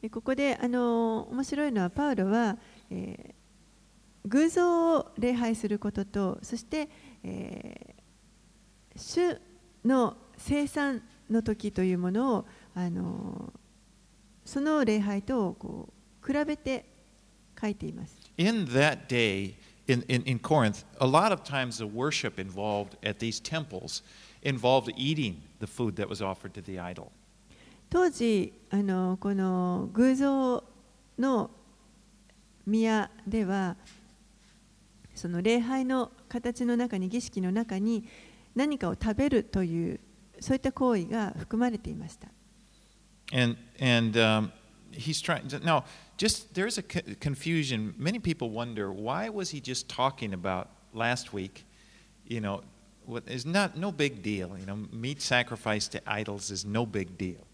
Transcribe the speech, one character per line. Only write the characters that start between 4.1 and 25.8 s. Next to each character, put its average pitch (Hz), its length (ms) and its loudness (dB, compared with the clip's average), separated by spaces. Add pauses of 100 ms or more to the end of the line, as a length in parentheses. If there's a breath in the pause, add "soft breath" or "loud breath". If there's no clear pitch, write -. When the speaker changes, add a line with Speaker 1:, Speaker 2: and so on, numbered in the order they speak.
Speaker 1:
ー、 - 20 -6
偶 285 220 6
像 339 460 6
を - 240 0
礼 247 140 4
拝 233 220 2
す 214 140 -4
る 208 80 0
こ 208 140 -2
と 196 120 -2
と、 196 380 -2
そ - 160 -8
し - 80 -10
て、 302 240 -4 (340 loud breath)
え - 720 -12 (1000)
ー、 - 40 -18
主 349 400 0 (460)
の 247 320 4 (180)
聖 285 300 0
餐 277 380 -2 (260)
の 220 140 2
時 214 280 -2
と 185 120 0
い 185 100 4
う 180 60 0
も 180 100 0
の 226 280 2
を、 - 80 -4 (280 loud breath)
あ 180 160 -2
の、 - 640 -6 (920)
そ - 160 -6
の 302 240 2
礼 214 160 2
拝 202 220 0
と 214 280 0
を 175 40 -6
こ - 400 -12
う、 - 60 -20 (260)
比 277 80 -2 (120)
べ 302 120 -4
て - 280 -6 (720)
書 220 80 -2
い 208 80 -2
て 180 120 -10
い 151 60 -8
ま 151 140 -10
す。 - 80 -20 (220)
Speaker 2:
In 202 300 2
that 135 400 4
day, 101 480 2 (320 loud breath)
in, 120 200 4
in, 123 180 4
in 123 140 0
Corinth, 120 460 4 (140)
a 131 80 4
lot 170 240 6
of 185 120 -2
times 127 340 -4
the 117 80 -6
worship 117 540 -2
involved 98 640 -4
at 104 160 -2
these 117 220 -4
temples - 640 -8 (400 loud breath)
involved 123 520 4
eating 131 460 -2 (180)
the 107 80 -8
food 110 280 -2